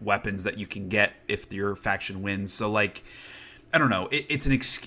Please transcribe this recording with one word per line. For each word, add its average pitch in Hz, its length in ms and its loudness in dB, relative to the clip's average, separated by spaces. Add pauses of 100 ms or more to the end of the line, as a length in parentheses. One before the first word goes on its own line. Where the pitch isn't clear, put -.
weapons 101 420 0
that 104 140 -4
you 98 80 -6
can 98 220 -8
get 104 240 4 (160)
if - 240 -4
your 98 240 -2
faction 98 460 -4
wins. 98 300 -2
So, 107 180 0
like, 104 340 0 (680)
I 160 60 8
don't 139 120 6
know. 92 200 2
It, 147 200 0
it's 143 160 0
an 139 60 6
ex-, - 340 2